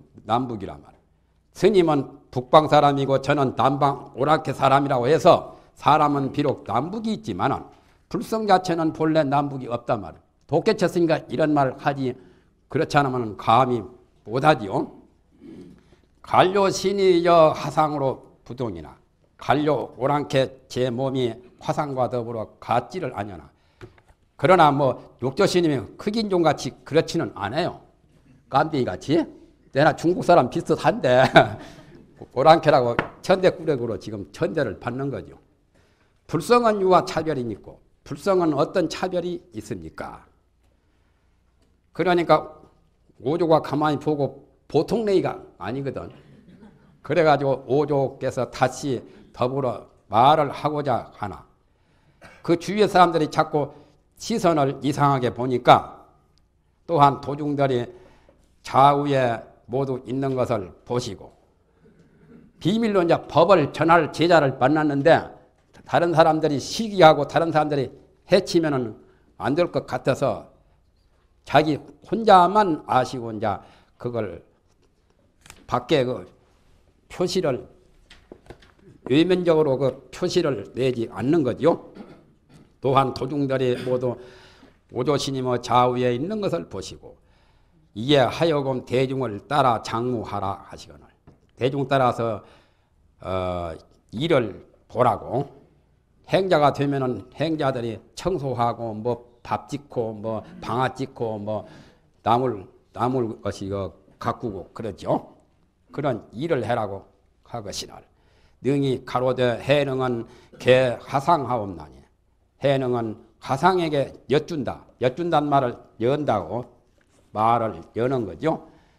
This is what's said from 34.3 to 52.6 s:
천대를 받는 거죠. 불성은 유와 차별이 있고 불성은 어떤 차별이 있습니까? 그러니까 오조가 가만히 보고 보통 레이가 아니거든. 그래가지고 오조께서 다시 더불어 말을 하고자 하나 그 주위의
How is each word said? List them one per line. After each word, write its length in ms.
천대를 480
받는 300
거죠. 280
불성은 540
유와 240
차별이 360
있고 400
불성은 480
어떤 360
차별이 520
있습니까? 720
그러니까 680
오조가 400
가만히 380
보고 480
보통 380
레이가 360
아니거든. 520
그래가지고 640
오조께서 800
다시 540
더불어 540
말을 440
하고자 640
하나 300
그 180
주위의 280